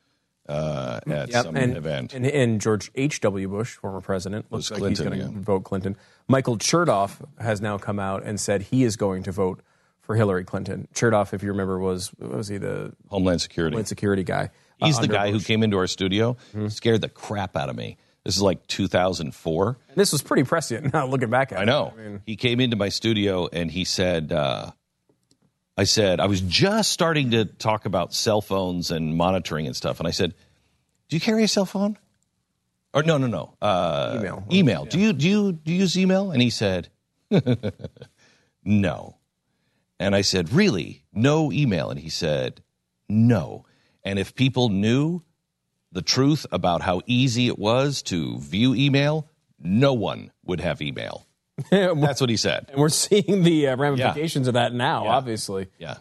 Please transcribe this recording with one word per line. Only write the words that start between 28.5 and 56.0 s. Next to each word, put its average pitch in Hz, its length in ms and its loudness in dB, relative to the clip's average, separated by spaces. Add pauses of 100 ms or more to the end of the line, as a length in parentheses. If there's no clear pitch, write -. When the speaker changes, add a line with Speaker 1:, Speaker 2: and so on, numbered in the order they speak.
Speaker 1:
and 80 260 -2
monitoring 85 500 0
and 64 80 -8
stuff. - 240 -4
And 82 80 -4
I 85 40 -2
said, 85 220 -2 (760)
"Do 147 80 -2
you - 40 -4
carry 220 220 2
a 208 60 4
cell 196 160 2
phone?" 202 320 -2 (960)
Or 151 100 2
no, 160 140 2
no, 131 100 0
no. 92 340 -6
Uh, 80 580 0
Speaker 2:
Email. 92 320 -6
Speaker 1:
Email. 127 340 4
Speaker 2:
Yeah. - 60 -12
Speaker 1:
"Do 165 80 0
you, 214 140 4
do 143 160 2
you, 202 240 2
do 160 200 -6
you 180 60 2
use 185 180 2
email?" 190 340 2
And 127 100 2
he 123 80 4
said, 92 380 -2 (420)
<laughs> - 20 -14 (1300)
"No." 90 540 0 (840)
And 98 160 2
I 101 60 4
said, 90 320 0
"Really? 123 500 2 (100)
No 143 380 2
email?" 92 380 0
And 67 100 -8
he 78 100 -12
said, 71 520 -2 (460)
"No." 104 580 2 (380)
And 98 160 -2
if - 160 -4
people 127 340 2
knew 127 520 0 (720)
the 90 100 -6
truth 139 500 2
about 87 300 0
how 92 240 0
easy 123 420 2
it 101 100 -2
was 131 460 0
to 69 360 -4
view 95 360 0
email, 143 540 2 (300)
no 113 340 2
one 65 380 -4 (120)
would 87 160 -2
have 80 220 -4
email. 57 500 -8
Speaker 2:
<laughs> - 400 -16
And 180 300 4
we're 151 60 6
Speaker 1:
That's - 120 -2
what 127 120 2
he 104 60 0
said. 71 320 -2
Speaker 2:
and - 100 -2
we're 151 100 4
seeing 190 540 2
the, 156 240 4
uh, - 20 2
Speaker 1:
Yeah. 131 80 0
Speaker 2:
ramifications 139 720 0
of 120 80 2
that 120 180 2
now, 123 320 0
Speaker 1:
Yeah. 107 60 0
Speaker 2:
obviously. 107 560 -2 (100)
Speaker 1:
Yeah. - 240 -12